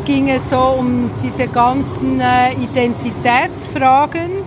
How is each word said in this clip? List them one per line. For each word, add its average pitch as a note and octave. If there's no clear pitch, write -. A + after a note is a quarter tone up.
ging C#4
es C4
so C4
um B3
diese B3
ganzen, C4
äh, B3
Identitätsfragen. C4